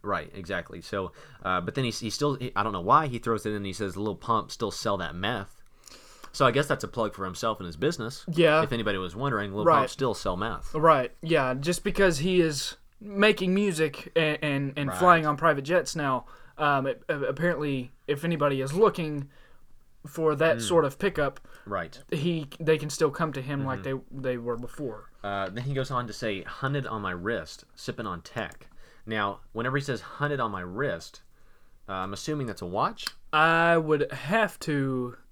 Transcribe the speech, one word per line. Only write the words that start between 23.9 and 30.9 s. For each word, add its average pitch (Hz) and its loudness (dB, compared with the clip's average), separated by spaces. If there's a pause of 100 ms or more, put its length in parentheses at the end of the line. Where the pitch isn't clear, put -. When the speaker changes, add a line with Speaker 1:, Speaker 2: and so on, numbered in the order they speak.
Speaker 2:
they, 127 -2
they 123 -2
were 117 -4
before. 117 -8 (140)
Speaker 1:
Uh, 98 -2
then 113 -6
he 139 -2
goes 127 -2
on 123 -2
to 107 -10
say, 101 -4
"Hunted 135 -4
on 110 -6
my 92 -2
wrist, 90 -4 (100)
sipping - -8
on 87 -6
tech." - -10 (380)
Now, 104 -2 (120)
whenever 127 -2
he 139 -2
says 135 -4
"hunted 147 -4
on 110 0
my 95 -6
wrist," 90 -6 (680)